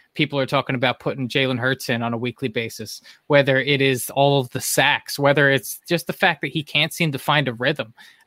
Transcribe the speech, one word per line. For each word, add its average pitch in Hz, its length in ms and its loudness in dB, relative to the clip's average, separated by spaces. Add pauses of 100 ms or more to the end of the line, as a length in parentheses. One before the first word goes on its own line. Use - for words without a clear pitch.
(140)
people 147 260 -2
are 131 80 0
talking 135 280 -2
about 123 240 0
putting 139 280 -6
Jalen 131 320 0
Hurts 127 300 -2
in 120 120 -2
on 117 120 -2
a 117 40 -6
weekly 123 300 -6
basis, 110 540 -8 (260)
whether 139 320 4
it 135 220 0
is 135 300 0
all 139 280 4
of 123 120 -2
the 123 100 -6
sacks, - 580 0
whether 143 320 4
it's - 360 -2
just 170 200 -2
the 180 60 -6
fact 175 280 0
that 165 60 -6
he 151 160 -4
can't 156 300 -2
seem 165 180 -2
to - 80 -6
find 147 280 2
a 123 60 -4
rhythm. 123 400 -4 (340)